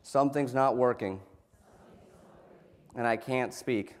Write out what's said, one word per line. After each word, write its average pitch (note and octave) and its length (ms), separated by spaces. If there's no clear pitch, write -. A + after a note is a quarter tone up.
something's C#3 460
not C3+ 200
working, A#2 440
and A#2+ 100
I A2+ 100
can't B2+ 380
speak. G#2+ 460